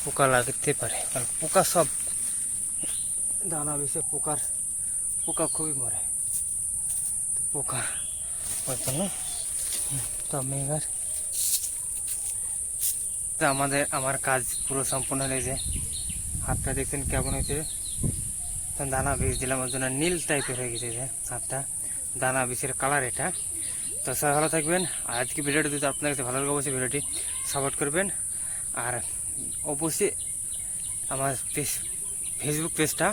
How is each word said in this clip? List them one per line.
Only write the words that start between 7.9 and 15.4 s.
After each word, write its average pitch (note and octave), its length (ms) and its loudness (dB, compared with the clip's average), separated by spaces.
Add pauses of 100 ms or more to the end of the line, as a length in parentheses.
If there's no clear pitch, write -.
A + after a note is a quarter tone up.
ওই C3 140 0
জন্য, C3+ 180 0 (880)
হুম, C3+ 160 0 (240)
তো - 140 0
আমি C3+ 140 0 (100)
এবার D3 180 0 (2500)
তো D#3+ 60 2 (100)
আমাদের, C#3 300 2 (140)
আমার C3+ 180 2 (120)
কাজ C3 140 4 (240)
পুরো C3+ 160 0 (100)
সম্পূর্ণ C3+ 340 0
হলে C3 220 0